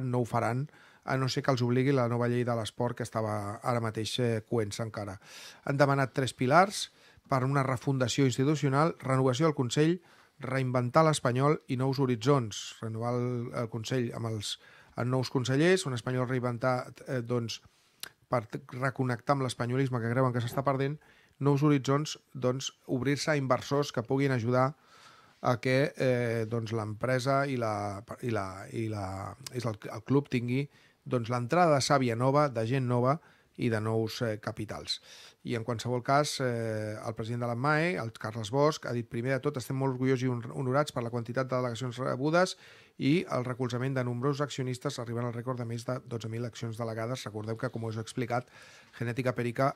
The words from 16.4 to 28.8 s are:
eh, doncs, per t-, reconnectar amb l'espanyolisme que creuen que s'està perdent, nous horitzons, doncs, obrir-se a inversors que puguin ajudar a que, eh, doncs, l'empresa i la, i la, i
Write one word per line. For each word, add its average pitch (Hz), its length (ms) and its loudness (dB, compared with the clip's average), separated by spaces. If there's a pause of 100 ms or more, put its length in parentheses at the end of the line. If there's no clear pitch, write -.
eh, 131 140 -4
doncs, 117 400 -4 (680)
per 123 160 0
t-, - 160 -10 (160)
reconnectar 127 560 0
amb 135 140 0
l'espanyolisme 123 560 -2
que 117 80 0
creuen 127 240 2
que 117 80 0
s'està 120 200 -2
perdent, 139 360 0 (420)
nous 139 220 4
horitzons, 143 540 2 (160)
doncs, 127 360 -2 (160)
obrir-se 135 460 0
a 147 60 4
inversors 139 540 0
que 123 120 -2
puguin 135 280 2
ajudar 127 440 2 (680)
a 127 200 2
que, 131 340 2
eh, 120 540 0
doncs, 113 240 -4
l'empresa 120 720 0
i 135 120 -2
la, 104 460 -2 (180)
i 127 120 -4
la, 98 120 -2 (280)
i 113 160 -4